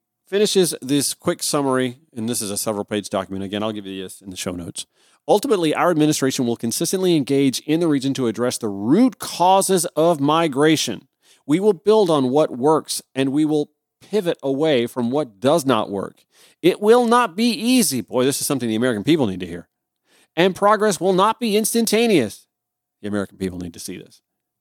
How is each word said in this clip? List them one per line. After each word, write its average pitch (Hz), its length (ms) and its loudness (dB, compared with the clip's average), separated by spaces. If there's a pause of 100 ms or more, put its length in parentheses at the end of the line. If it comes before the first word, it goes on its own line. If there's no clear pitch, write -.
(260)
finishes 190 560 0
this 131 320 -2
quick - 300 -6
summary, 131 560 -2 (160)
and 113 140 -6
this 117 120 -4
is 101 100 -6
a 101 60 -8
several-page 104 520 -6
document. 95 340 -6
Again, 101 200 -6
I'll 107 100 -4
give 104 120 -12
you 95 160 -10
this 92 200 -16
in 98 80 -18
the 92 80 -16
show 92 160 -8
notes. 87 320 -12 (420)
"Ultimately, 185 480 0
our 156 160 2
administration 147 560 0
will 117 80 -2
consistently 170 640 -2
engage 139 440 0
in 156 200 0
the 170 80 0
region 135 240 0
to 127 140 -2
address 117 300 -2
the 110 120 -6
root 131 500 2
causes 185 680 2 (120)
of 160 240 2
migration. 151 880 0 (360)
We 151 140 2
will 208 140 4
build 202 360 2
on 139 200 2
what 143 280 0
works, 139 440 0 (120)
and 135 200 -2
we 151 100 0
will 151 280 0 (280)
pivot 180 420 -4
away 139 460 0
from 120 240 -4
what 127 300 -4
does 143 240 2
not 117 240 0
work. - 340 -8 (380)
It 175 180 2
will 233 260 6
not 233 300 2
be 233 140 0
easy." 220 500 0
Boy, 117 240 -2
this 135 160 0
is - 80 -6
something 123 220 -2
the 110 60 0
American 113 280 0
people 143 240 2
need 92 140 -6
to 90 60 -8
hear. 85 200 -14 (680)
"And 180 200 2
progress 202 460 2
will 185 100 0
not 196 280 2
be 214 180 0
instantaneous." 220 880 0 (540)
The 104 80 -10
American 101 280 -6
people 92 200 -6
need 90 160 -12
to - 60 -18
see 92 180 -12
this. - 240 -20 (400)